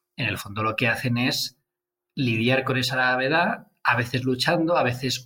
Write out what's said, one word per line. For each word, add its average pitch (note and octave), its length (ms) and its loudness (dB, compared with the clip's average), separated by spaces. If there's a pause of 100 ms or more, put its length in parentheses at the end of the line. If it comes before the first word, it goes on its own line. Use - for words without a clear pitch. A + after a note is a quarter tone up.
(160)
en B2 120 -2
el F#2+ 120 -4
fondo G#2 240 -6
lo A2 120 0
que B2 120 2
hacen A#2+ 320 0
es - 400 -2 (560)
lidiar B2 480 2
con C3 160 0
esa B2+ 160 -2
gravedad, C3 720 0 (160)
a B2 120 2
veces B2 280 -2
luchando, E3 540 2
a C#3+ 60 2
veces B2 420 -2